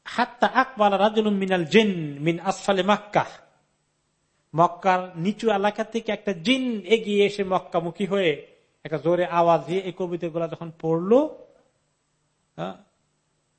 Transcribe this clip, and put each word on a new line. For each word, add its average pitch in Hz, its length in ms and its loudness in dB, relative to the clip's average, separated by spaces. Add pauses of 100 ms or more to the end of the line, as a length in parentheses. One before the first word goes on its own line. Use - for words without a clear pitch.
হাত্তা - 420 -2
আকবালা 208 520 2
রাজুলুম 214 360 2
মিনাল 190 300 0
জিন 165 560 2
মিন 170 200 0
আসফালি 190 420 -2
মক্কাহ, 196 440 0 (1300)
মক্কার 180 600 0
নিচু 208 320 -2
এলাকা 202 340 0
থেকে 220 280 -6
একটা 202 200 -4
জিন 233 480 -2
এগিয়ে 202 460 2
এসে 202 180 -2
মক্কামুখী 180 640 -2
হয়ে 175 400 -2 (380)
একটা 151 140 -6
জোরে 175 280 0
আওয়াজ 165 400 2
দিয়ে 180 140 -2
এই 185 160 -6
কবিতাগুলা 170 520 -6
যখন 160 320 -12
পড়লো, 190 680 2 (1120)
আহ, 92 180 -10 (840)